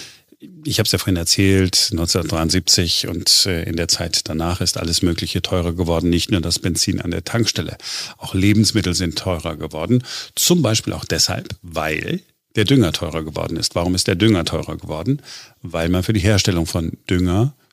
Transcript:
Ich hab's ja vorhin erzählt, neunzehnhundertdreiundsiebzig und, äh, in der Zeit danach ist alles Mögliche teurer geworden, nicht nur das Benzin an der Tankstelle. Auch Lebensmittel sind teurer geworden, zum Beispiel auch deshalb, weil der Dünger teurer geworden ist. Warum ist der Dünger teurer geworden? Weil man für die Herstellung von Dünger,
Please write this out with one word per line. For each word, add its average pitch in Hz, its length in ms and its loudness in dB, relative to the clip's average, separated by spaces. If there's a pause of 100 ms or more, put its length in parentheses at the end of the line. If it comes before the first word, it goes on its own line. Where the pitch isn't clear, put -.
(640)
Ich - 140 -2
hab's 107 140 0
ja - 60 2
vorhin 92 180 0
erzählt, 95 760 2
neunzehnhundertdreiundsiebzig 82 1160 0
und, 85 380 0
äh, 85 180 -2
in 82 100 -4
der 85 140 0
Zeit - 400 -2
danach 82 320 -2
ist 87 180 -2
alles 82 240 -2
Mögliche 87 400 0
teurer 85 300 0
geworden, 85 380 2
nicht 87 200 2
nur 98 100 2
das - 200 -2
Benzin 87 400 -2
an 87 100 -6
der 85 140 -4
Tankstelle. 90 520 -2 (420)
Auch - 160 -8
Lebensmittel 101 600 4
sind 85 240 -2
teurer 82 380 -4
geworden, 80 480 -2 (320)
zum 175 260 4
Beispiel 110 300 0
auch - 120 -6
deshalb, - 580 -2
weil 80 580 -4 (340)
der 107 120 2
Dünger 117 260 4
teurer 80 320 -4
geworden 82 320 -6
ist. - 180 -4
Warum 90 220 2
ist - 100 0
der 101 80 2
Dünger 95 300 4
teurer 78 320 -4
geworden? 80 460 -4 (400)
Weil 82 260 -2
man 90 160 2
für - 80 0
die 104 80 2
Herstellung 92 460 2
von 82 260 -4 (180)
Dünger, 92 440 2 (180)